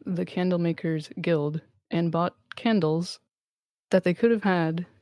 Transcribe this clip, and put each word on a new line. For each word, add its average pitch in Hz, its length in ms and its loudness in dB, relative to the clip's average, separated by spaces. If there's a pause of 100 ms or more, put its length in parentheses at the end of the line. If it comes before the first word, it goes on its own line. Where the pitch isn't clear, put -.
the 180 180 -2
Candle 180 360 0
Makers 160 500 -2 (100)
Guild 156 400 0 (300)
and 165 220 0
bought 170 240 -2 (180)
candles 175 640 0 (720)
that 185 140 4
they 175 100 2
could 233 160 2
have 226 140 2
had 170 420 0 (160)